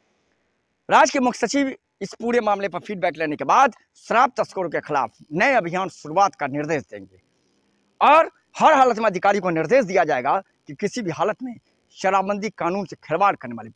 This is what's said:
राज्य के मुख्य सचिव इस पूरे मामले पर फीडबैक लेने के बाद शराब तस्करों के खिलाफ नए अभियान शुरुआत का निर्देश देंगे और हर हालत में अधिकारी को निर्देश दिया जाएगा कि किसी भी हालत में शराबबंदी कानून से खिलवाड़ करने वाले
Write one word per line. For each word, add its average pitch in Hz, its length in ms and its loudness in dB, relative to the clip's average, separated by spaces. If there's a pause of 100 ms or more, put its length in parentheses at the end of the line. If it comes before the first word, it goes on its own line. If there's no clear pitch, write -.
(920)
राज्य 262 220 6
के 285 60 0
मुख्य 247 280 -2
सचिव 269 280 -2 (260)
इस 196 120 -10
पूरे 233 260 -2
मामले 202 300 0
पर 170 100 -10
फीडबैक 175 380 -6
लेने 151 180 -4
के 139 80 -8
बाद 214 320 2 (200)
शराब 247 420 0
तस्करों 190 320 -4
के 151 100 -6
खिलाफ 135 320 -4 (220)
नए 226 200 0
अभियान 180 360 -2
शुरुआत 175 460 -2
का 147 120 -4
निर्देश 147 360 -4
देंगे 92 380 -20 (800)
और 302 300 6 (260)
हर 285 160 6
हालत 254 240 4
में 226 80 -2
अधिकारी 196 340 0
को 185 100 -2
निर्देश 170 360 2
दिया 180 180 2
जाएगा 147 360 0 (280)
कि 147 80 -16
किसी 208 260 -4
भी 175 100 -4
हालत 165 320 -4
में 247 120 -12 (360)
शराबबंदी 196 580 -2
कानून 180 360 -4
से 156 100 -16
खिलवाड़ 180 400 -2
करने 120 200 -14
वाले 110 200 -16